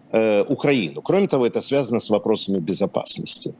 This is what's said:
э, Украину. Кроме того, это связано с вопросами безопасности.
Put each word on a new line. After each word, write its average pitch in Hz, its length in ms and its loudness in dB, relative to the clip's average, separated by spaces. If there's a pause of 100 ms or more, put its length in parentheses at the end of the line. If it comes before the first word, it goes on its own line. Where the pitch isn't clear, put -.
(100)
э, 110 320 4
Украину. 120 600 0
Кроме 185 260 2
того, 131 180 2
это 113 140 -2
связано 120 400 0
с - 100 -2
вопросами 101 480 0
безопасности. - 1000 -2